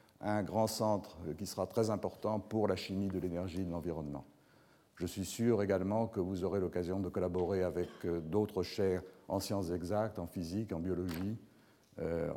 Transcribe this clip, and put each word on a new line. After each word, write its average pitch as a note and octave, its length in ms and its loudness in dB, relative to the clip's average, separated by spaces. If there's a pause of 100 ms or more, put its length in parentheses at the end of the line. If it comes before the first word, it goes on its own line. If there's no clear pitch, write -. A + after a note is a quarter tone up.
(200)
un G#2+ 220 2
grand G#2+ 240 2
centre G#2+ 500 0 (220)
qui G2+ 80 -4
sera F#2 200 -2
très A2 240 2
important G#2 500 0
pour G#2+ 260 2
la F#2+ 100 2
chimie G2 320 -2
de F#2+ 100 -2
l'énergie F2 420 -2
et F#2+ 40 -2
de E2+ 60 -2
l'environnement. D#2 540 -4 (720)
Je A#2+ 100 -2
suis G2+ 180 -4
sûr A#2 380 2
également G2 440 2
que A2 140 -2
vous F2+ 240 0
aurez F#2+ 160 2
l'occasion F2 380 0
de F#2 100 -2
collaborer F2+ 540 2
avec, F2 260 0 (160)
euh, E2+ 160 0
d'autres F#2 420 2
chaires F2+ 400 2 (260)
en G2 100 0
sciences G2 320 0
exactes, F#2 480 0
en F2 80 -4
physique, F#2+ 460 -2
en E2+ 60 0
biologie, F2+ 580 -2 (640)
euh, E2 360 0